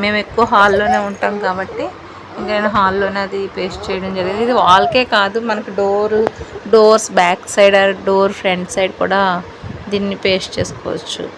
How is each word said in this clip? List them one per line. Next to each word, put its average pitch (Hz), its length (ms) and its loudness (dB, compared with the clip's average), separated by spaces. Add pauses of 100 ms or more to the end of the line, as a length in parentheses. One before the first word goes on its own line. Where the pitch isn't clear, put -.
మేము 208 180 0
ఎక్కువ - 300 0
హాల్లోనే 208 560 4
ఉంటాం 202 260 -4 (120)
కాబట్టి 190 380 -6 (520)
ఇంకా 214 180 -8
నేను 208 220 0
హాల్లోనే 196 500 0
అది 196 140 -6 (160)
పేస్ట్ 185 320 -6
చేయడం 190 300 -6
జరిగింది. 196 280 -2
ఇది 240 140 0
వాల్కే 196 420 4 (140)
కాదు, 202 220 0 (120)
మనకు 214 300 -6
డోర్, 208 360 0 (580)
డోర్స్ 220 340 6 (120)
బ్యాక్ 175 240 0 (120)
సైడ్ 202 260 6
or 196 60 4 (200)
డోర్ 196 320 2
ఫ్రంట్ 180 360 -2
సైడ్ 190 260 -2
కూడా 190 180 0 (720)
దీన్ని 196 340 -4
పేస్ట్ 185 320 0
చేసుకోవచ్చు. - 640 -8 (120)